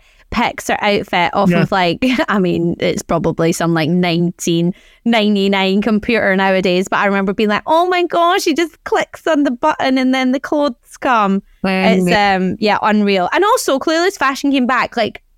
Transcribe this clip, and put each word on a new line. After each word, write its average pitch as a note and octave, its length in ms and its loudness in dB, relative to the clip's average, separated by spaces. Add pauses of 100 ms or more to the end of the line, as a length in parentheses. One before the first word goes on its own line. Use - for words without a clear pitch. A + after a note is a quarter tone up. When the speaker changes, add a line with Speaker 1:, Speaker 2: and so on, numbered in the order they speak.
(320)
Speaker 1:
picks - 380 -4
her A#3 120 -2
outfit G3 520 0
off F#3 160 2
Speaker 2:
Yeah. E3+ 140 4
Speaker 1:
of, - 100 -2
like, F3+ 280 0
<laughs> C4 280 0
I G3+ 100 0
mean, E3+ 400 0
it's - 240 -2
probably E3 480 -2
some, E3+ 220 0
like, D#3+ 160 0
nineteen F3 840 0 (300)
ninety-nine G3 760 2
computer G#3+ 560 0
nowadays, F#3+ 500 2
but G#3 100 -2
I G3+ 80 0
remember G3 280 0
being G#3 160 0
like, G#3 180 -2
"Oh E4 220 2
my F4+ 160 2
gosh," E4+ 380 0
she E4+ 100 0
just D#4+ 320 -4
clicks - 420 -4
on D4 160 2
the C4 80 0
button C4 460 0
and C4 160 2
then C4 180 0
the C#4 80 0
clothes - 600 -4
come. G3+ 420 0 (220)
Speaker 2:
Mm. F#3+ 420 2
Speaker 1:
It's, F3 80 2
um, F#3+ 440 0
yeah, G3+ 220 2
unreal. G3+ 520 2
And D#4+ 100 2
also, G#4 340 0
Clueless E4+ 400 0
fashion C#4 340 -2
came C4+ 140 2
back, A#3 320 -2
like, G#3+ 240 -4 (160)